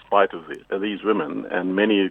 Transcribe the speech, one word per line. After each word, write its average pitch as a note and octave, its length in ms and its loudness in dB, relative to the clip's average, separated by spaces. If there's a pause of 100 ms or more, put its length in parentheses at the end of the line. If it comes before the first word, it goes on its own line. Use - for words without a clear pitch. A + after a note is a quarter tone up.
spite G2 260 4
of E2 140 -12
this, - 120 -12 (120)
are G2 80 -2
these G2 240 -4
women G2+ 440 -2
and F#2 300 -2
many G2+ 340 4